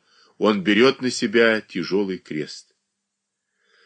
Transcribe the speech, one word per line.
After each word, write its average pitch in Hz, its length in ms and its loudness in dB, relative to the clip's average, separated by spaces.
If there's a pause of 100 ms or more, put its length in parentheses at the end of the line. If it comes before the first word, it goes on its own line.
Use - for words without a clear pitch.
(380)
он 104 240 0
берёт 104 400 2
на 127 80 -2
себя 113 520 0
тяжёлый 92 580 -4
крест. - 560 -12 (1120)